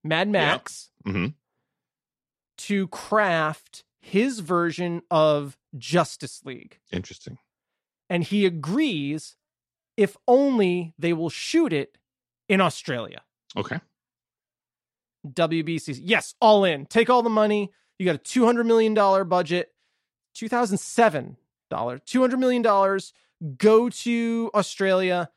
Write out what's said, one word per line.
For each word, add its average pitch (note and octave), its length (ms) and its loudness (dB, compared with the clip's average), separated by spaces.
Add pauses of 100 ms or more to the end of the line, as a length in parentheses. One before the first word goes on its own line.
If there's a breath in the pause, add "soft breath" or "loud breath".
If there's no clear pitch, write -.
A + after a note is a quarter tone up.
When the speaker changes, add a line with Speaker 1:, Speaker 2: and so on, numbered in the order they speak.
Speaker 1:
Mad D#3+ 260 0
Speaker 2:
Yep. - 20 -2
Speaker 1:
Max, - 580 -2 (160)
Speaker 2:
Mm-hmm. G2 220 -2 (1300)
Speaker 1:
to G3 300 -4
craft E3+ 960 -2 (180)
his A3+ 380 -2
version E3+ 640 -2 (100)
of D3+ 460 2 (200)
Justice C#3+ 680 -4
League. - 340 -16 (120)
Speaker 2:
Interesting. - 460 -12 (720)
Speaker 1:
And F3 140 -2
he G3+ 220 0
agrees D#3+ 920 -4 (600)
if G3 200 0 (100)
only G#3+ 680 2
they E3+ 160 0
will E3 160 -2
shoot D#4 440 -2
it - 240 -6 (500)
in G3 120 2
Australia. C#3 640 -2 (340)
Speaker 2:
Okay. G#2+ 240 -4 (1500)
Speaker 1:
W E3 300 0
B E3 140 -4
C, C#3+ 160 -8
yes, F3 460 -2
all G#3+ 240 6
in. D3 220 -2
Take A3+ 240 0
all B3 120 4
the A#3 80 -2
money. G#3 420 0 (260)
You F#3 80 -6
got E3 100 2
a - 40 -10
two - 260 0
hundred A#3 200 2
million A3+ 280 4
dollar G3 300 4
budget. F3 500 -2 (600)
Two A3+ 140 -12
thousand A3+ 300 0
seven D#3 600 0 (320)
dollar, B2 300 -6
two - 220 -2
hundred B3+ 180 2
million B3 220 2
dollars. G3 500 2 (460)
Go A3 320 4
to A#3 640 -2
Australia. F#3 840 0